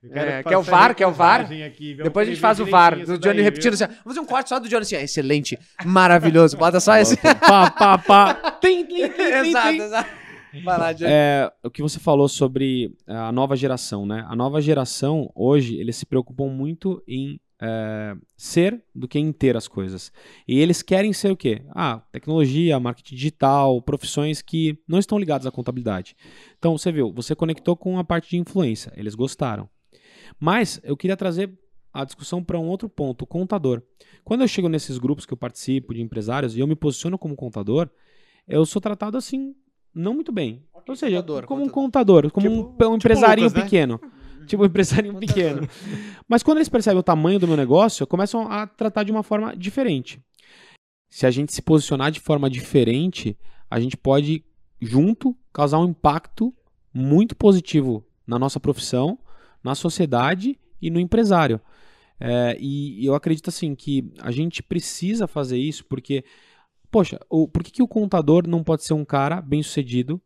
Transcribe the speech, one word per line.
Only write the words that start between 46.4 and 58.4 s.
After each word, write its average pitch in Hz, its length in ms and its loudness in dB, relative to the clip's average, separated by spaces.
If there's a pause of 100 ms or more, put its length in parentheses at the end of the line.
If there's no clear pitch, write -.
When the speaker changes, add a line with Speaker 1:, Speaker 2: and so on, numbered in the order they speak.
Speaker 3:
quando 311 160 2
eles 311 100 0
percebem 214 300 2
o 185 40 0
tamanho 170 360 2
do 175 80 2
meu 160 100 2
negócio, 143 500 2
começam 214 440 -4
a 208 160 -6
tratar 214 380 -4
de 208 80 -4
uma 214 100 -2
forma 214 340 -4
diferente. 185 640 -4 (880)
Se - 180 -2
a 127 40 6
gente 139 220 -4
se - 100 -10
posicionar 147 480 2
de 151 80 -10
forma 143 320 -2
diferente, 127 880 -2 (320)
a 117 80 -4
gente 123 180 -4
pode, 147 480 0 (360)
junto, 170 560 0 (160)
causar 147 260 0
um 175 80 2
impacto 170 640 -2 (400)
muito 143 440 0
positivo 151 680 2 (220)
na 120 120 -4
nossa 135 200 -4